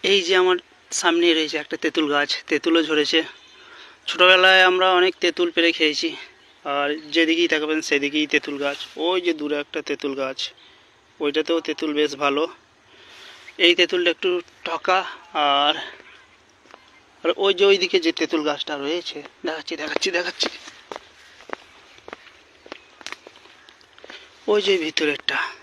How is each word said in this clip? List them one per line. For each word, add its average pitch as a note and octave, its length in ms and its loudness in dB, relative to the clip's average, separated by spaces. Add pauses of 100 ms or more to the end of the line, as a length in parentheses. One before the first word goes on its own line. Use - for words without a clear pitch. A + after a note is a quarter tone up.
(100)
এই G3+ 160 4
যে F#3 60 0 (100)
আমার F3+ 140 4 (340)
সামনেই E3+ 440 2
রয়েছে D#3 280 -2
একটা D#3+ 220 -8
তেঁতুল D#3 300 0
গাছ, C#3+ 160 0 (200)
তেঁতুলও E3 380 2
ঝরেছে। D3+ 320 2 (880)
ছোটোবেলায় F#3 640 6
আমরা F#3 160 2 (120)
অনেক F3+ 140 4 (100)
তেঁতুল F3 320 0
পেড়ে E3+ 240 4
খেয়েছি, D#3 300 0 (560)
আর C#3+ 240 -2 (260)
যেদিকেই E3 380 4
তাকাবেন D#3 360 0
সেদিকেই D3 440 0
তেঁতুল C#3+ 320 -2
গাছ। C#3+ 140 -4 (280)
ওই F#3 200 2
যে E3+ 140 0
দূরে D3 240 -4
একটা - 240 -8
তেঁতুল C#3 320 -4
গাছ, C3+ 180 -6 (840)
ওইটাতেও D3+ 460 0
তেঁতুল D#3 320 -4
বেশ D3 140 2 (120)
ভালো। C#3+ 180 0 (1200)
এই F3 140 8
তেঁতুলটা F3 360 2
একটু F#3 160 -2 (380)
টকা, F3 300 0 (500)
আর, C#3+ 260 2 (1500)
আর E3 60 2 (140)
ওই G3 140 4
যে G3 120 4
ওইদিকে F#3+ 340 2
যে E3 140 4
তেঁতুল D#3 300 -2
গাছটা D3 260 -6 (100)
রয়েছে, D#3+ 340 -6 (280)
দেখাচ্ছি, D#3+ 360 -8
দেখাচ্ছি, D#3 340 -4
দেখাচ্ছি। F3 320 -4 (4000)
ওই G#3 140 4
যে G3+ 60 2 (120)
ভিতরেরটা D3 540 -2 (240)